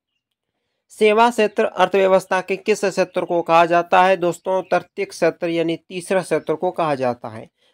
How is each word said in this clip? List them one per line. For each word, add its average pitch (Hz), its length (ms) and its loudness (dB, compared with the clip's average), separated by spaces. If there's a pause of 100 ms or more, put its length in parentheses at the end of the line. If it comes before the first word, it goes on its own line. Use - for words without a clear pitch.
(880)
सेवा 214 400 4
क्षेत्र 220 360 0
अर्थव्यवस्था 190 760 2
के 190 140 -6
किस 202 300 -2
क्षेत्र 185 400 -2
को 170 160 -2
कहा 165 240 4
जाता 175 380 2
है? 190 140 2
दोस्तों, 175 440 -4
तृतीय 180 440 -4
क्षेत्र 175 420 -4
यानी 165 280 -2
तीसरा 185 460 -6
क्षेत्र 156 340 -4
को 180 160 -4
कहा 160 240 -4
जाता 123 340 -4
है। 110 200 -18 (240)